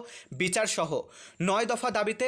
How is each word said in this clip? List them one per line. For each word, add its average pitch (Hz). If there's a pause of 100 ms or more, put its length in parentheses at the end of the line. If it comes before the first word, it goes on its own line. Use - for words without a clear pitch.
(340)
বিচারসহ 180 (500)
নয় 196
দফা 233
দাবিতে 214